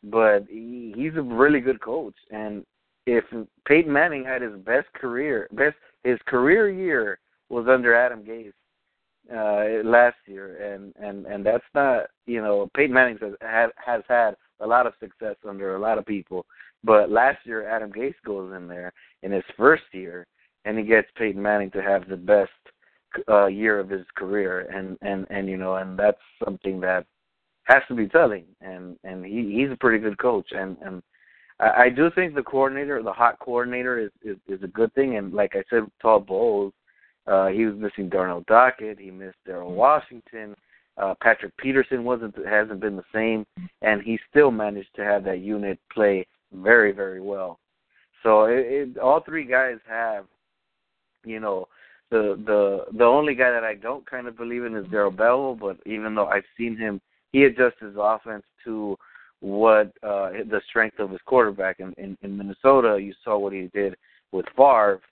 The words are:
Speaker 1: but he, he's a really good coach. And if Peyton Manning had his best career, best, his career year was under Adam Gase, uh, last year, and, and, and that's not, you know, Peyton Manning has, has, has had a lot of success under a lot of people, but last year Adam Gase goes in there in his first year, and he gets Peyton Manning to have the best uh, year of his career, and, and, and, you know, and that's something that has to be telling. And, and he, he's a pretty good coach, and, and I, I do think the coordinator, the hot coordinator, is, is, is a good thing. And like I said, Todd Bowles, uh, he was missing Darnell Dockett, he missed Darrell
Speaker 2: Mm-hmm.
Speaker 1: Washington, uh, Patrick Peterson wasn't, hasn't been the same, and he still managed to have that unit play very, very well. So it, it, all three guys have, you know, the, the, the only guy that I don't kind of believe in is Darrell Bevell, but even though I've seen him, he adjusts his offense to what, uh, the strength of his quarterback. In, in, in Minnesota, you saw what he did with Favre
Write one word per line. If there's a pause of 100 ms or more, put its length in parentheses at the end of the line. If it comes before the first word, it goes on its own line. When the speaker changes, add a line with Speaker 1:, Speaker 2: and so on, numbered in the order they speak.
Speaker 1:
but
he,
he's
a
really
good
coach. (160)
And (420)
if (420)
Peyton
Manning
had
his
best
career,
best, (260)
his
career
year (300)
was
under
Adam
Gase, (800)
uh,
last (100)
year,
and,
and,
and
that's (100)
not, (220)
you
know,
Peyton
Manning
has,
has, (120)
has
had (240)
a
lot
of
success (120)
under
a
lot
of
people, (400)
but
last
year
Adam
Gase (120)
goes
in
there (300)
in
his (140)
first
year, (400)
and
he
gets
Peyton
Manning
to
have
the
best (800)
uh,
year
of
his (100)
career, (140)
and,
and,
and,
you
know,
and
that's (240)
something
that (580)
has
to
be
telling. (160)
And,
and
he,
he's
a
pretty
good
coach,
and,
and (580)
I,
I
do
think
the
coordinator,
the
hot
coordinator,
is, (120)
is, (120)
is
a
good
thing.
And
like
I
said, (180)
Todd
Bowles, (540)
uh,
he
was
missing
Darnell
Dockett,
he
missed
Darrell
Speaker 2:
Mm-hmm.
Speaker 1:
Washington, (400)
uh,
Patrick
Peterson
wasn't, (120)
hasn't
been
the (100)
same, (360)
and
he (120)
still
managed
to
have
that
unit (140)
play (260)
very,
very
well. (640)
So
it,
it,
all
three
guys (100)
have, (1000)
you
know, (440)
the,
the, (120)
the
only
guy
that
I
don't
kind
of
believe
in
is
Darrell
Bevell,
but
even
though
I've (120)
seen
him, (320)
he
adjusts
his
offense (200)
to (440)
what, (140)
uh, (180)
the
strength
of
his
quarterback.
In,
in,
in
Minnesota,
you (100)
saw
what
he
did (340)
with (100)
Favre (120)